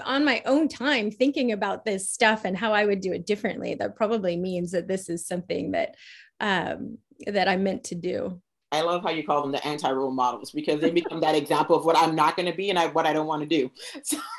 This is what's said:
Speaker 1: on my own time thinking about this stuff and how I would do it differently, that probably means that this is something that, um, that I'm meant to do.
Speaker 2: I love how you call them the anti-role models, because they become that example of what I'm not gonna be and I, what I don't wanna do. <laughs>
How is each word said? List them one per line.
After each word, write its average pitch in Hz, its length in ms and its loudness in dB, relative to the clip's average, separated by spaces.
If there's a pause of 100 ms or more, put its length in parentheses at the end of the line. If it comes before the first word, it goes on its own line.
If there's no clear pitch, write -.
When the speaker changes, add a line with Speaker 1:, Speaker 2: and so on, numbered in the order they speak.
Speaker 1:
on 277 180 2
my 277 220 2
own 285 240 4
time 240 420 0
thinking 262 400 2
about 202 320 -2
this 196 260 -2
stuff 220 360 4
and 185 120 -2
how 214 140 0
I 208 140 4
would 202 160 2
do 185 100 -2
it 170 140 -4
differently, 175 500 -2
that - 220 -6
probably 202 400 0
means 180 340 -4
that 185 160 -2
this 190 220 -4
is 170 180 -6
something 180 440 -4
that, - 240 -2 (440)
um, 185 600 -4 (260)
that 196 240 0
I'm 185 140 2
meant 190 220 -2
to 185 100 -8
do. 180 460 -6 (300)
Speaker 2:
I 156 100 2
love 175 220 0
how 170 80 -2
you 160 120 -4
call 147 180 0
them 139 100 -4
the 139 140 -4
anti-role 135 460 0
models, 123 400 -2
because 151 300 -2
they 165 100 2
become 165 300 0
that 156 140 4
example 156 400 4
of 147 100 2
what 165 120 6
I'm 160 180 4
not 156 220 4
gonna 175 180 -2
be 196 140 -4
and 180 100 2
I, 165 80 4
what 160 180 2
I 156 60 2
don't 156 160 0
wanna 160 180 -2
do. 147 300 0
<laughs> - 280 -16 (360)